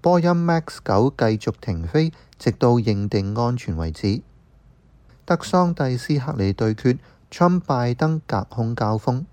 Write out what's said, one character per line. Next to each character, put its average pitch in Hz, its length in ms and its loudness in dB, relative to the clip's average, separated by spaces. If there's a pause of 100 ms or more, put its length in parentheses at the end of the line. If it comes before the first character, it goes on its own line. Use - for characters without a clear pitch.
波 175 180 4
音 175 120 2
Max 170 520 0
九 113 360 2
繼 123 60 0 (120)
續 107 240 -4
停 85 260 -6
飛， 156 240 0 (280)
直 - 140 0
到 120 240 4
認 104 320 0
定 101 260 -2
安 120 200 0
全 104 220 -6
為 82 140 -4
止。 101 320 -2 (1040)
德 170 160 2
桑 180 320 2
蒂 131 240 -2
斯 143 200 0
克 131 140 -4
里 98 220 0
對 110 200 0
決， 123 240 0 (320)
川 175 300 2
拜 120 320 -2
登 156 340 0
隔 98 180 -2
空 117 300 -4
交 110 220 0
鋒。 127 360 -2